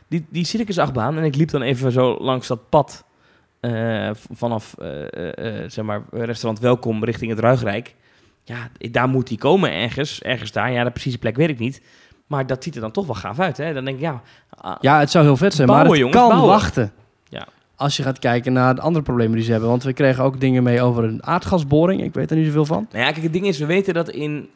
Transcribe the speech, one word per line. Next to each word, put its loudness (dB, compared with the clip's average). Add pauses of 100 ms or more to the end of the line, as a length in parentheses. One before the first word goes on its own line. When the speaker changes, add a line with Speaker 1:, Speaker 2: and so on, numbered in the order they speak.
Speaker 1:
die, -4
die -4
circusachtbaan, -2
en -2
ik 0
liep 2
dan -2
even 0
zo 2
langs -4
dat -8
pad, 0 (560)
eh, -4
v-, -12
vanaf, -6
eh, -10 (120)
eh, -10
eh, -12
zeg -8
maar, -6
restaurant -6
Welkom 0
richting -4
het -4
Ruigrijk. 0 (480)
Ja, -14 (220)
daar 2
moet 0
die -6
komen 2
ergens, -6
ergens -6
daar. -2
Ja, 0
de 0
precieze -6
plek -4
weet 2
ik -6
niet. -6 (460)
Maar -4
dat -6
ziet -10
er -10
dan -8
toch -4
wel -6
gaaf -8
uit, -2
hè? -6
Dan -6
denk -6
ik, -6
ja, -6 (280)
ah, -12
Speaker 2:
Ja, 6
het 2
zou 6
heel 6
vet 2
zijn, 4
Speaker 1:
bouwen, 8
Speaker 2:
maar 6
het 4
Speaker 1:
jongens, 6
Speaker 2:
kan 6
Speaker 1:
bouwen. 6
Speaker 2:
wachten. -2 (380)
Speaker 1:
Ja. -14 (280)
Speaker 2:
Als -2
je -4
gaat -4
kijken 0
naar 4
de -6
andere 0
problemen 0
die 0
ze 0
hebben. 2
Want 0
we -2
kregen 2
ook 0
dingen 2
mee 2
over 2
een -4
aardgasboring. 0
Ik -8
weet -4
er 0
niet 2
zoveel 0
van. -4
Speaker 1:
Nou 0
ja, 2
kijk, -8
het -2
ding -2
is, -2
we -4
weten 0
dat -2
in, -8